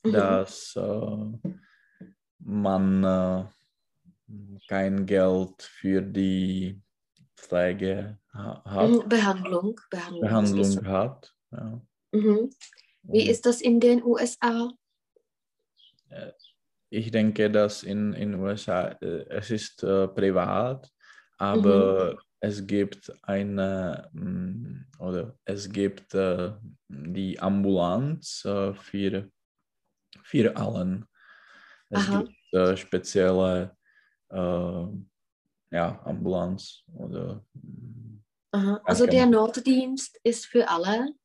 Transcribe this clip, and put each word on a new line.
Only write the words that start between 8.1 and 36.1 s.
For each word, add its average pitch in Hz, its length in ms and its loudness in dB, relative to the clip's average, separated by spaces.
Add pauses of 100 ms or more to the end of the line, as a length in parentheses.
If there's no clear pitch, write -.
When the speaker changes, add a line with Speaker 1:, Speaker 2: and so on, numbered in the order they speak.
Speaker 2:
ha-, 101 320 -12
hat. 196 260 2
Speaker 1:
Mhm, 233 180 4
Behandlung, 190 720 0 (100)
Behandlung, 175 320 -8
das 110 200 2
ist 101 120 2
Speaker 2:
Behandlung 98 180 4
Speaker 1:
so. 98 120 -2
Speaker 2:
hat, 98 500 -4 (180)
ja. 113 280 -10 (320)
Speaker 1:
Mhm. 214 380 2 (540)
Wie 214 180 2
Speaker 2:
Und - 60 2
Speaker 1:
ist 233 180 2
das 240 140 2
in 233 200 6
den 240 220 6
U 240 140 4
S 247 240 -2
A? 233 300 0 (1400)
Speaker 2:
Äh, - 240 -16 (580)
ich 110 200 -4
denke, 107 400 2
dass 104 320 2
in, 104 320 -4
in 104 200 -4
U 95 140 -4
S 104 200 -6
A, 90 200 0 (120)
äh, 85 280 -6
es - 220 -8
ist, - 320 -6
äh, 98 260 2
privat, 98 840 0 (480)
aber 98 760 4
Speaker 1:
Mhm. - 40 -14 (220)
Speaker 2:
es 104 260 -4
gibt 101 460 -2 (100)
eine, 98 880 -4
mm, 92 760 -8 (120)
oder 90 460 -8
es 98 260 -8
gibt, 98 440 -4
äh, 92 380 0 (360)
die 90 520 -6
Ambulanz, 98 1040 0
äh, 98 300 -2
für, 98 560 -4 (920)
für - 340 2
allen. 101 500 -4 (840)
Es 101 200 0
Speaker 1:
Aha. 101 160 2
Speaker 2:
gibt, - 300 -10
äh, 92 220 4
spezielle, 92 1000 2 (540)
äh, 90 560 -4 (840)
ja, 85 340 -2
Ambulanz 90 800 -6 (100)